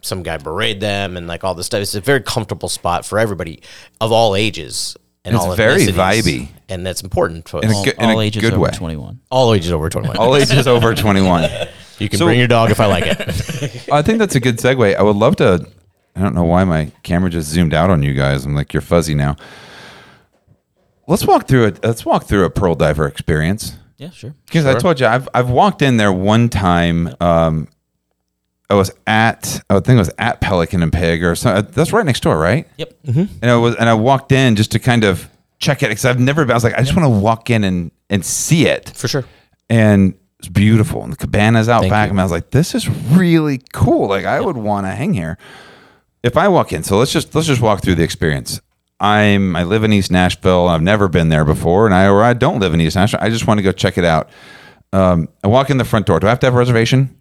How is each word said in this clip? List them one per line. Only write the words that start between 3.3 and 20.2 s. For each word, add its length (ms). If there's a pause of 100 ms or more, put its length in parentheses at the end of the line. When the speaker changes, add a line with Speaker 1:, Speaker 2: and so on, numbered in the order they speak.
Speaker 1:
of 120
all 240
ages 600 (280)
and 100
Speaker 2:
It's 100
Speaker 1:
all 100
Speaker 2:
very 320
Speaker 1:
ethnicities. 60 (300)
Speaker 2:
vibey. 260 (200)
Speaker 1:
And 180
that's 160
important 440
to 120
us. 60
Speaker 2:
In 60
a 60
Speaker 3:
All, 80
Speaker 2:
good, 100
in 100
a 100
Speaker 3:
all 60
ages 200
Speaker 2:
good 140
Speaker 3:
over 80
Speaker 2:
way. 80
Speaker 3:
twenty-one. 500 (100)
Speaker 1:
All 240
ages 180
over 160
twenty-one. 280
Speaker 2:
All 200
ages 300
over 280
twenty-one. 600
Speaker 1:
<laughs> 140 (320)
You 80
can 120
Speaker 2:
So 60
Speaker 1:
bring 120
your 80
dog 240
if 80
I 80
like 220
it. 800
Speaker 2:
<laughs> 40
I 100
think 180
that's 160
a 40
good 180
segue. 360
I 80
would 140
love 200
to, 300 (480)
I 60
don't 120
know 120
why 180
my 300 (100)
camera 260
just 200
zoomed 260
out 160
on 140
you 100
guys. 300
I'm 100
like, 180
"You're 100
fuzzy 340
now." 180 (1700)